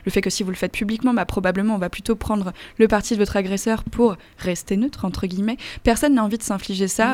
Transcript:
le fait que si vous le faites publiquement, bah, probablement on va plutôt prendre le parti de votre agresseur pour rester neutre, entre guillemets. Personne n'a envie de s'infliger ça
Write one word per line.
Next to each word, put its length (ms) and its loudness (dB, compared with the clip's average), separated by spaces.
le 80 -2
fait 80 2
que 80 0
si 140 -2
vous 80 -4
le 60 -4
faites 160 -2
publiquement, 420 0
bah, 100 2
probablement 520 0
on 20 0
va 100 -2
plutôt 260 -2
prendre 380 -4
le 100 8
parti 260 2
de 60 0
votre 180 2
agresseur 460 -2
pour 320 2
rester 380 -4
neutre, 300 -2
entre 200 -4
guillemets. 300 -2
Personne 320 4
n'a 100 4
envie 140 -2
de 40 -12
s'infliger 460 -2
ça 260 2